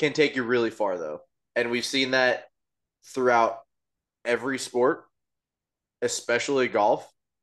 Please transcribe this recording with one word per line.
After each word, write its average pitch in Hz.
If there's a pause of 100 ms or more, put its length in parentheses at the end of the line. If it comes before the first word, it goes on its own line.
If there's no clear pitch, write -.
can 147
take 147
you 131
really 117
far, 98
though. 76 (340)
And 120
we've 120
seen 135
that 127 (580)
throughout 120 (680)
every 123
sport, 123 (960)
especially 123
golf. 113 (340)